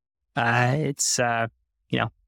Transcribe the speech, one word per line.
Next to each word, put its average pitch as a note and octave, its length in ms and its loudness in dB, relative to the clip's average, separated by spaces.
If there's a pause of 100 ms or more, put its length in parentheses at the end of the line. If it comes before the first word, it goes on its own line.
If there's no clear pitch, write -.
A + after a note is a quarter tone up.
(360)
Uh, B2 400 2
it's, C#3+ 420 -2
uh, A#2 300 0 (400)
you A#2+ 120 -2
know, A#2 120 -2 (160)